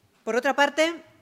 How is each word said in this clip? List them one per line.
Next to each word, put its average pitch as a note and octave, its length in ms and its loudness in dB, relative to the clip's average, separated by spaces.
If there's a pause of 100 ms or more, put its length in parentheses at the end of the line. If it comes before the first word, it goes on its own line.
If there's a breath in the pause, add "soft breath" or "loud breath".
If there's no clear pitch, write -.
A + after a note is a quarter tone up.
(260)
Por A3 100 -4
otra B3+ 180 0
parte, D4+ 480 0 (200)